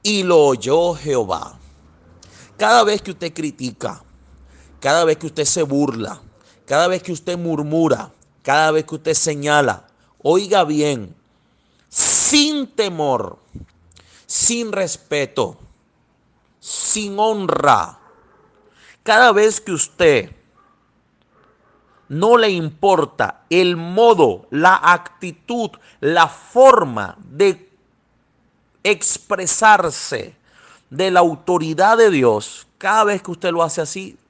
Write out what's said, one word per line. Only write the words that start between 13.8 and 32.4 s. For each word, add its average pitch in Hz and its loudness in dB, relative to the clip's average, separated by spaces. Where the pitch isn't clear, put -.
sin 233 -2
respeto, 147 -4
sin - -8
honra, 165 0
cada 226 4
vez 208 0
que 190 -10
usted 143 0
no 208 2
le 220 2
importa 165 -2
el 175 2
modo, 170 2
la 170 4
actitud, 180 -2
la 160 2
forma 165 2
de 185 -2
expresarse 190 -2
de 180 -4
la 180 4
autoridad 170 0
de 226 6
Dios, 123 0